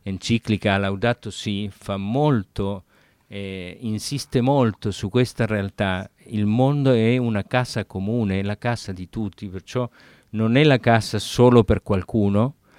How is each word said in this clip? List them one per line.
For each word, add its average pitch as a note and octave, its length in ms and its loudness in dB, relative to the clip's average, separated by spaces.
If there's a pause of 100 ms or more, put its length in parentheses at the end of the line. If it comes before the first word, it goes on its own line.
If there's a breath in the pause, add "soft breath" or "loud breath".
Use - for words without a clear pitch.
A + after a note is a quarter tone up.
enciclica G2+ 760 -2
Laudato G2 520 -4
Si G2+ 400 -6
fa G2 280 -8
molto, G2+ 880 -2 (420 soft breath)
eh, F#2+ 540 -12
insiste A2+ 580 -4
molto B2 520 0
su G2 180 -6
questa B2 360 0
realtà. G2 640 -4 (180)
Il G#2 180 -2
mondo C3 480 2
è A#2 240 4
una A2+ 260 -2
casa B2 400 -4
comune, G2 560 -2
è G2 40 -4
la G2+ 140 -6
casa A#2 360 -6
di F2+ 160 -12
tutti, G#2 400 -8
perciò F#2+ 380 -6 (420 loud breath)
non A2 260 0
è C#3+ 80 6
la C#3 160 6
casa A2+ 400 2
solo B2 460 6
per G2 160 2
qualcuno, G#2 760 0 (240 soft breath)